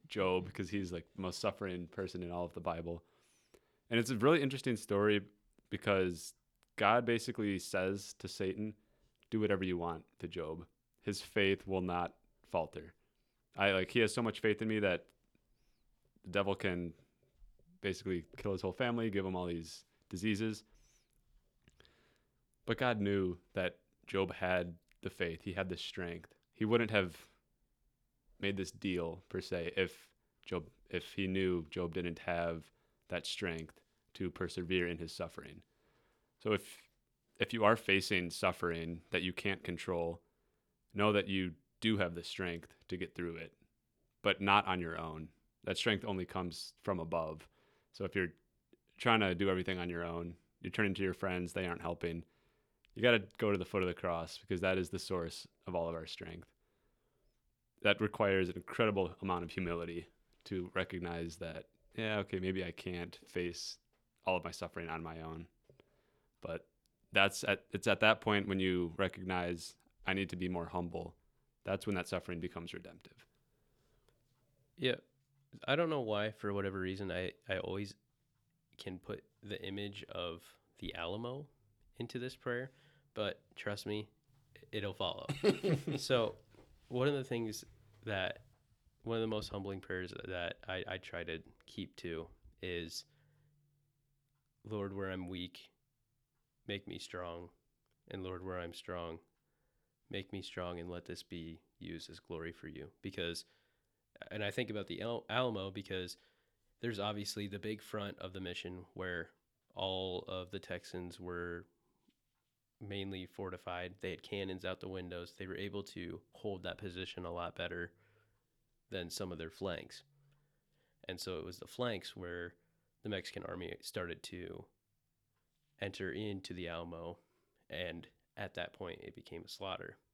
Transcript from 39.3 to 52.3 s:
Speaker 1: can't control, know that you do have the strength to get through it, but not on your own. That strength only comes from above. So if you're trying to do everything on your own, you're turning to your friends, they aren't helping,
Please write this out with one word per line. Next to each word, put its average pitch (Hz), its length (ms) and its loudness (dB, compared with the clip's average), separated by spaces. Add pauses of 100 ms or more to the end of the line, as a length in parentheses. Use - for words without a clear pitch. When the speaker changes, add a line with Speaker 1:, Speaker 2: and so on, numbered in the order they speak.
Speaker 1:
can't - 320 -2
control, 85 580 -2 (720)
know 104 180 6
that 101 160 6
you 92 240 2 (300)
do 110 160 4
have 87 180 2
the 85 80 -6
strength 87 500 -4 (140)
to 92 100 -4
get 87 160 -4
through 85 220 -4
it, 82 180 -10 (720)
but 98 180 4
not 101 260 8
on 92 140 2
your 82 180 -4
own. 78 280 -6 (380)
That 95 120 0
strength 104 260 4
only 95 220 0
comes - 560 -4
from 95 180 2
above. 80 480 -2 (440)
So - 140 -6
if 90 100 -2
you're 90 180 2 (640)
trying 113 220 6
to 92 160 6
do 98 140 4
everything 92 280 2
on 87 120 -2
your 85 140 -2
own, 85 300 -4 (280)
you're - 100 -4
turning 101 240 4
to 95 80 0
your 92 100 4
friends, 90 400 0
they 92 140 0
aren't 87 140 -2
helping, 85 420 -2 (720)